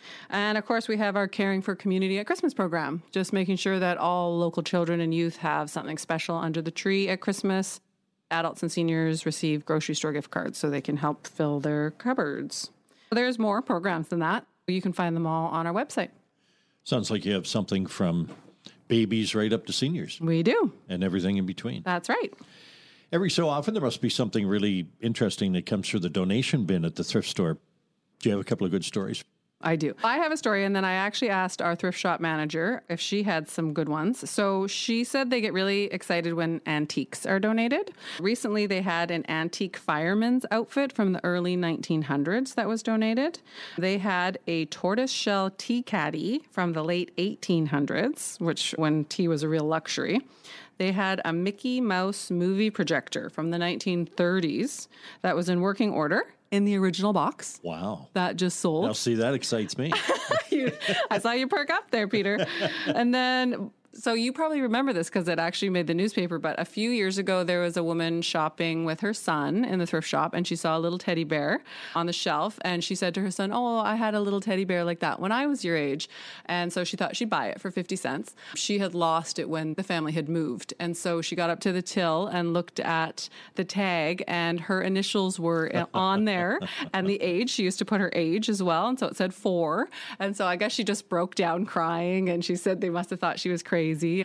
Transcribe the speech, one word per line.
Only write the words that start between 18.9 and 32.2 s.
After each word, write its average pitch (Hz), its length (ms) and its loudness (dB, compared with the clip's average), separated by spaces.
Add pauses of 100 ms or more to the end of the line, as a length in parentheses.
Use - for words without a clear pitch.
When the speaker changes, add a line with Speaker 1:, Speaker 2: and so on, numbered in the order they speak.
Speaker 2:
right 107 160 2
up 113 140 0
to 95 60 -6
seniors. - 480 -2
Speaker 1:
We 165 220 2
do. 254 300 4 (160)
Speaker 2:
And 90 160 -2
everything 95 320 2
in 95 100 0
between. 117 380 -6
Speaker 1:
That's 180 240 -2
right. 427 260 -2 (800)
Speaker 2:
Every 175 180 4
so 170 180 2
often, 147 240 2
there 202 120 2
must 117 160 2
be 117 100 4
something 110 340 2
really 98 440 4 (120)
interesting 110 520 2
that 90 120 2
comes 101 240 -2
through 107 120 0
the 85 100 0
donation 101 540 2
bin 87 200 2
at 82 120 -2
the 87 80 -2
thrift - 240 0
store. 82 300 0 (600)
Do - 100 0
you 104 40 4
have 101 80 2
a 92 40 -4
couple - 200 0
of 87 80 0
good 92 120 0
stories? 107 380 -4 (400)
Speaker 1:
I 165 140 2
do. 151 260 -2
I 233 140 2
have 311 160 2
a 311 60 -2
story, 202 260 0
and 196 100 2
then 190 120 2
I 185 80 2
actually 208 340 0
asked 185 320 0
our 170 160 0
thrift 180 220 -2
shop 175 200 2
manager 160 720 0